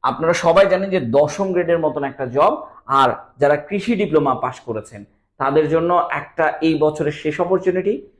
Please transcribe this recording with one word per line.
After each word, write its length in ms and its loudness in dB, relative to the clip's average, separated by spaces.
আপনারা 240 -2
সবাই 380 4
জানেন 240 0
যে 60 2
দশম 360 2
গ্রেডের 320 2
মতন 260 -2
একটা 140 -8
জব, 180 4
আর 100 4
যারা 140 4
কৃষি 340 -2
ডিপ্লোমা 320 2
পাস 120 -6
করেছেন 340 -10
তাদের 340 2
জন্য 180 0
একটা 260 -4
এই 60 2
বছরের 380 -2
শেষ 140 -4
অপরচুনিটি। 500 -2